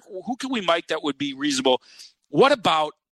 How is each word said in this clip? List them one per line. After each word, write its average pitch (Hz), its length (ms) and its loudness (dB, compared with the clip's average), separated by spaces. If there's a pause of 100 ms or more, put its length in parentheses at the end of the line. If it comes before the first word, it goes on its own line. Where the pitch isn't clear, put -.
(260)
who 247 120 -4
can 262 120 -8
we 233 120 -2
mic 170 260 0
that 160 160 -4
would 139 160 -4
be 143 160 -4
reasonable? 131 440 0 (500)
What 214 220 4
about 165 420 0 (240)